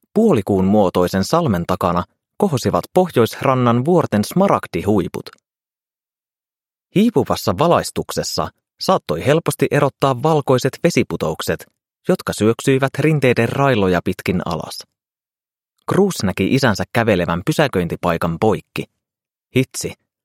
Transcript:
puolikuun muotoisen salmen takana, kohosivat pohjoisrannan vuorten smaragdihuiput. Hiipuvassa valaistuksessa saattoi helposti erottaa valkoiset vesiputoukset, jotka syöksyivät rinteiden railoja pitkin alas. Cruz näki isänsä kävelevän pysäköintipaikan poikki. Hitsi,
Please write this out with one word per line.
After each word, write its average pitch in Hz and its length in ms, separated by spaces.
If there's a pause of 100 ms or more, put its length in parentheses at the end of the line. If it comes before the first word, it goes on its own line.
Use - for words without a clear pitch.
(140)
puolikuun 113 500
muotoisen 95 600
salmen 123 420
takana, 87 380 (320)
kohosivat 107 480 (100)
pohjoisrannan 127 920
vuorten 147 400
smaragdihuiput. 101 1040 (1600)
Hiipuvassa 135 640
valaistuksessa 85 920 (320)
saattoi 170 460
helposti 147 440
erottaa 135 520
valkoiset 139 640
vesiputoukset, 120 880 (360)
jotka - 240
syöksyivät 131 680
rinteiden 135 500
railoja 101 560
pitkin - 400
alas. - 340 (1120)
Cruz 185 300
näki - 320
isänsä 110 380
kävelevän 90 540
pysäköintipaikan 87 920
poikki. 98 440 (720)
Hitsi, - 380 (300)